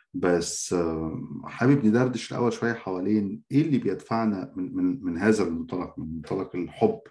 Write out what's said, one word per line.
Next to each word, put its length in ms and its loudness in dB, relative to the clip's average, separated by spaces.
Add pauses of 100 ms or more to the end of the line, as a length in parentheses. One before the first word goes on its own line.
(140)
بس، 580 0
آه، 500 -2 (220)
حابب 420 4
ندردش 460 2
الأول 200 0
شوية 200 -2
حوالين 720 -2 (100)
إيه 100 4
اللي 160 2
بيدفعنا 800 -2
من، 200 -6
من، 280 0
من 140 -4
هذا 260 6
المنطلق، 540 -6
من 180 -8
منطلق 400 -6
الحب 440 0 (100)